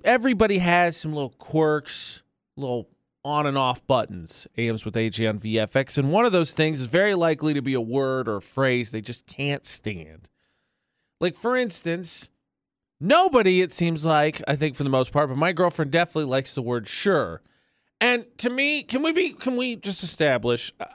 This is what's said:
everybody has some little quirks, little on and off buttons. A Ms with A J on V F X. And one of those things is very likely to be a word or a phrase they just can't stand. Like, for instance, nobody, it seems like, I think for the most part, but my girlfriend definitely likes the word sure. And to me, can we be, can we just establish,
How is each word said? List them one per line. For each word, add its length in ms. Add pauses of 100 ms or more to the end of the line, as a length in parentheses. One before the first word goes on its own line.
everybody 540
has 360
some 160
little 260
quirks, 840 (320)
little 340 (360)
on 200
and 120
off 280
buttons. 640 (100)
A 140
Ms 140
with 100
A 140
J 180
on 120
V 200
F 160
X. 220
And 160
one 100
of 80
those 220
things 260
is 80
very 280
likely 380
to 80
be 120
a 80
word 480
or 80
a 40
phrase 500
they 100
just 260
can't 380
stand. 640 (880)
Like, 160
for 220
instance, 720 (720)
nobody, 600
it 120
seems 320
like, 420
I 80
think 200
for 80
the 60
most 220
part, 160
but 100
my 140
girlfriend 400
definitely 380
likes 240
the 80
word 260
sure. 540 (600)
And 240 (120)
to 120
me, 340
can 200
we 80
be, 220
can 240
we 180
just 280
establish, 680 (240)